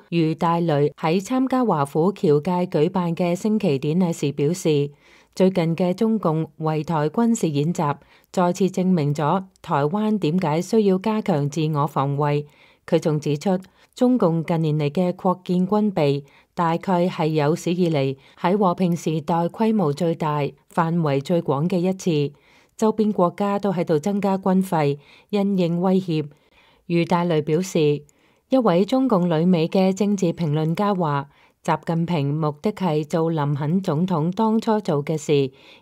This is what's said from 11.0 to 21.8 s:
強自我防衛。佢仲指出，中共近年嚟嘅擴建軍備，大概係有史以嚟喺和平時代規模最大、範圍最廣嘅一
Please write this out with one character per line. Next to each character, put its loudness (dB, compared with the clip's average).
強 0
自 -2
我 0
防 -2
衛。 0
佢 2
仲 0
指 -2
出， 0
中 2
共 2
近 0
年 0
嚟 0
嘅 0
擴 -2
建 0
軍 0
備， 0
大 0
概 0
係 -2
有 2
史 -4
以 0
嚟 0
喺 2
和 2
平 0
時 -4
代 -2
規 0
模 2
最 -2
大、 -2
範 0
圍 2
最 0
廣 -2
嘅 0
一 0